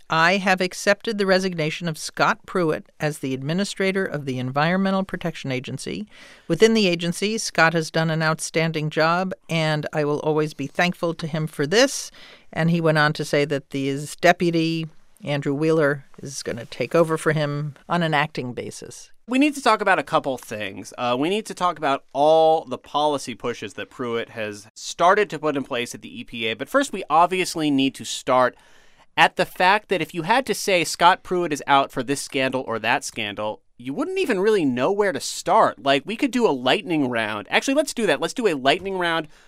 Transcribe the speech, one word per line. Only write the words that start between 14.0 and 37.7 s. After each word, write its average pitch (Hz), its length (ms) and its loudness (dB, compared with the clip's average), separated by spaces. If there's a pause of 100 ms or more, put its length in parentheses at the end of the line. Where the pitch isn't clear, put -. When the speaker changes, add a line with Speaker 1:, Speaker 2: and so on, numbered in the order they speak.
Speaker 1:
deputy, 165 720 2 (360)
Andrew 143 320 -2
Wheeler, 147 500 2 (160)
is 135 220 -12
gonna 117 220 -8
take - 280 -8
over 160 240 4
for 156 140 0
him 147 420 -2 (160)
on 175 140 0
an 160 100 0
acting 143 400 0
basis. - 560 -14 (180)
Speaker 2:
We 254 120 2
need 294 160 4
to 285 80 -12
talk 220 180 4
about 196 160 2
a 147 60 0
couple 139 340 -2
things. 104 640 -10
Uh, 123 180 0
we 147 120 0
need 208 180 -4
to 190 80 -12
talk 175 240 -4
about 139 240 -2 (100)
all 160 500 4
the 123 140 -8
policy 147 560 -2
pushes 113 400 -8
that 101 160 -10
Pruitt 117 400 -6
has 107 460 -10
started 190 560 2
to 160 80 -6
put 151 180 -2
in 135 60 -4
place 120 320 -6
at 110 80 -18
the 101 160 -16
E 120 40 -12
P 117 220 -8
A. 110 80 0
But 131 160 -10
first, 277 240 0
we 190 160 -6
obviously 170 600 2
need 135 240 2
to 117 100 -14
start 127 500 2 (600)
at 165 180 6
the 180 120 0
fact 196 420 2
that 185 100 0
if 160 140 -8
you 175 80 -6
had 233 240 0
to 214 80 -2
say 180 300 0
Scott - 400 4
Pruitt 175 280 -2
is 139 140 -6
out 139 260 4
for 135 120 -4
this 139 180 -4
scandal 131 460 -2
or 113 100 -4
that 117 260 0
scandal, 107 600 -8 (160)
you 127 160 -10
wouldn't 370 240 -4
even 262 200 0
really 202 240 2
know 131 280 2
where 202 200 0
to 139 80 -4
start. 170 600 2
Like, 139 240 2
we 202 100 -6
could 262 140 0
do 233 180 2
a 170 40 4
lightning 143 580 0
round. 107 400 -4
Actually, 220 240 2